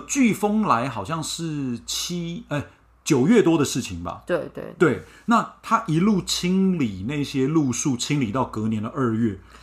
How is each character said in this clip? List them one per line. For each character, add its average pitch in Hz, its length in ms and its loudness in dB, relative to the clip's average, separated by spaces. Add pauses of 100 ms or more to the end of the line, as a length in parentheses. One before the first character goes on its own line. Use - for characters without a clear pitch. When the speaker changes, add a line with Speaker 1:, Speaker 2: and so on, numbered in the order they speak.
Speaker 1:
飓 247 260 4
风 208 280 0
来 127 260 0
好 113 160 -6
像 160 180 -6
是 147 640 -6
七， 175 600 -6
哎， 147 180 -4 (380)
九 139 240 4
月 233 160 8
多 165 140 6
的 143 80 2
事 127 160 -4
情 87 200 -8
吧。 87 240 -10
Speaker 2:
对， 156 280 -4
对。 - 260 -14
Speaker 1:
对， 127 240 4 (220)
那 220 360 2
他 - 240 0
一 160 140 0
路 196 220 4
清 185 580 0
理 98 300 -2
那 147 120 -4
些 131 240 0
路 147 280 2
树， 131 240 -2
清 147 240 -2
理 104 100 0
到 127 140 0
隔 110 240 -4
年 110 120 -2
的 110 140 -6
二 127 160 0
月。 110 260 0 (260)